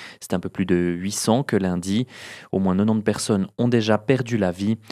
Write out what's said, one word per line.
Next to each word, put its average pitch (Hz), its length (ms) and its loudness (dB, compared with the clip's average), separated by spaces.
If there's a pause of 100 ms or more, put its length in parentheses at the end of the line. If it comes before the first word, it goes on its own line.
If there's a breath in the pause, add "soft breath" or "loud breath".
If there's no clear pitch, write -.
(200 loud breath)
C'est - 140 -6
un 92 60 0
peu 92 100 -8
plus 95 160 -2
de 90 100 2
huit 87 360 0
cents 113 320 0
que - 120 -2
lundi. 95 520 0 (440 loud breath)
Au - 60 0
moins 95 180 2
quatre-vingt-dix 107 280 2
personnes 101 440 0 (120)
ont 120 80 2
déjà 110 320 2
perdu 123 380 0
la 95 140 2
vie. 101 260 -2 (140 loud breath)